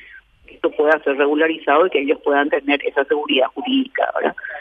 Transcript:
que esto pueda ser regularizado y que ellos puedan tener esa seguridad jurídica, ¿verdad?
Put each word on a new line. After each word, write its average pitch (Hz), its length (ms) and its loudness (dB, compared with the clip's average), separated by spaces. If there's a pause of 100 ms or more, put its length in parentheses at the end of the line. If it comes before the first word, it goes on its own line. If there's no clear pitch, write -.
(460)
que - 80 -20
esto - 160 -4
pueda 151 320 2
ser 135 160 -2
regularizado 151 720 2
y - 20 -2
que 143 120 -2
ellos 147 220 -2
puedan 143 260 2
tener 143 360 -2
esa 143 200 0
seguridad 143 420 0
jurídica, - 680 -4
¿verdad? - 200 -2 (260)